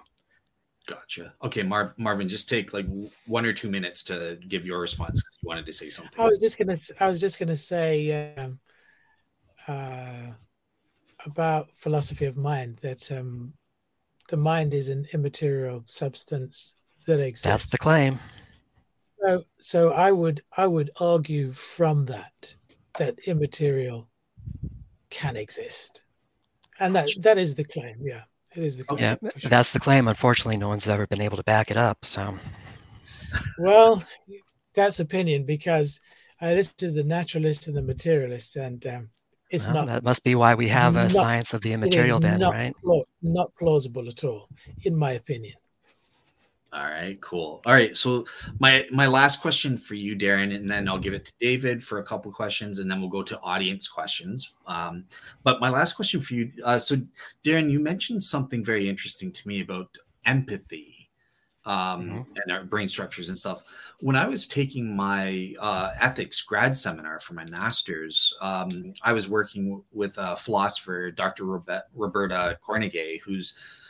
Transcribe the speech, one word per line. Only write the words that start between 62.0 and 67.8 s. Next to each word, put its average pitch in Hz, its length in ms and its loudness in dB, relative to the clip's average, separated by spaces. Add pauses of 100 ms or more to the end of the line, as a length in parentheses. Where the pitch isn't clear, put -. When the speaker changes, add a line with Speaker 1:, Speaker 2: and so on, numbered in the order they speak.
Speaker 3:
Mm-hmm. 110 260 -10
Speaker 1:
and 92 160 -6
our 95 120 -6
brain 101 260 -2
structures 90 400 -6
and 95 80 -6
stuff. - 260 -6 (360)
When 135 160 0
I 165 120 4
was 262 180 0
taking 131 480 -4
my, 95 640 -2
uh, 95 400 -2
ethics 123 440 0
grad 123 340 0
seminar 80 420 -4
for - 140 -12
my 82 140 -14
master's, 85 960 -2